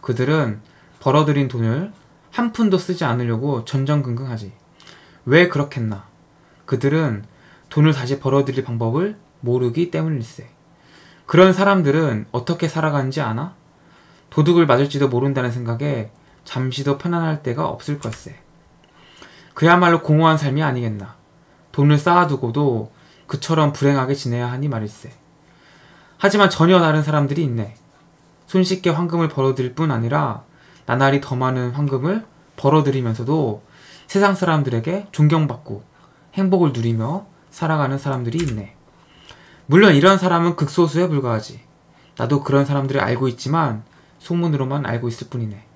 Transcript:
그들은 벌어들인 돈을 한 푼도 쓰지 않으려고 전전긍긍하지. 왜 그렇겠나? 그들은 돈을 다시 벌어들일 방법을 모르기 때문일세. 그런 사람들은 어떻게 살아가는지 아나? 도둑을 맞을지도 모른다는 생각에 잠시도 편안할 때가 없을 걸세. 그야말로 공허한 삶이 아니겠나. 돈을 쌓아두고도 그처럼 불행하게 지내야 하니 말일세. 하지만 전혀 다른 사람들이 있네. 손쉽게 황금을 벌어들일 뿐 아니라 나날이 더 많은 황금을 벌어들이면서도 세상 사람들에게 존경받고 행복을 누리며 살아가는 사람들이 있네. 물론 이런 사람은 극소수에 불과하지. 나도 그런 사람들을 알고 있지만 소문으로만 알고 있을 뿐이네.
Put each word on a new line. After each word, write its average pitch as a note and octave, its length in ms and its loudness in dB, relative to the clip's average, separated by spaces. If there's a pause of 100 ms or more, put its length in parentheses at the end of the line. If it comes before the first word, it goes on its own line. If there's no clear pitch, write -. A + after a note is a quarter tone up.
그들은 B2+ 600 -2 (380)
벌어들인 C#3+ 500 2
돈을 A#2+ 420 -4 (400)
한 A#3+ 200 -2
푼도 G#3 260 2
쓰지 F3+ 260 -4
않으려고 A#2+ 640 -2
전전긍긍하지. B2+ 880 -4 (720)
왜 E3+ 240 4
그렇겠나? A#2 560 -6 (600)
그들은 C#3 600 -2 (440)
돈을 D3+ 240 4
다시 C3+ 260 -4
벌어들일 C3+ 440 0
방법을 B2+ 540 -2 (240)
모르기 B2 500 -2
때문일세. D3+ 580 -6 (760)
그런 F#3 280 6
사람들은 D#3+ 800 2
어떻게 D#3+ 360 -4
살아가는지 D3 540 -2
아나? B2+ 340 -6 (760)
도둑을 E3 360 4
맞을지도 C#3 440 2
모른다는 B2+ 420 -2
생각에 A#2 600 -6 (340)
잠시도 C3 520 -4
편안할 E3 460 -4
때가 C3 240 -4
없을 - 320 -8
걸세. - 400 -12 (1120)
그야말로 E3+ 480 4
공허한 D#3 360 4
삶이 D3 260 -2
아니겠나. A#2 520 -6 (560)
돈을 C#3+ 260 4
쌓아두고도 C#3+ 960 0 (360)
그처럼 D#3 460 0
불행하게 C#3 420 0
지내야 B2 360 -4
하니 C3+ 160 -4
말일세. A2 440 -8 (1040)
하지만 G3 320 4
전혀 F3 300 4
다른 D#3 240 2
사람들이 D3 400 0
있네. A2+ 320 -4 (720)
손쉽게 F#3 420 0
황금을 E3 400 0
벌어들일 C3 460 -2
뿐 D#3 160 0
아니라 A#2 520 -2 (420)
나날이 C3+ 360 2
더 C3 140 -6
많은 B2+ 360 -2
황금을 D3 540 -2 (320)
벌어들이면서도 C3+ 1080 0 (440)
세상 G3 280 2
사람들에게 D#3 760 -2
존경받고 D3 840 0 (420)
행복을 F3+ 380 2
누리며 A#2 520 -2 (260)
살아가는 D3 460 -2
사람들이 C3 420 -4
있네. A2 360 -6 (880)
물론 F3+ 300 8
이런 F#3 220 6
사람은 E3+ 380 2
극소수에 E3 520 0
불과하지. C3 540 -4 (560)
나도 C#3 260 -2
그런 C#3 220 2
사람들을 C#3 360 -2
알고 B2 280 -2
있지만 B2+ 540 -4 (360)
소문으로만 D3 680 -2
알고 A#2 220 -4
있을 - 220 -8
뿐이네. G#2+ 360 -8 (100)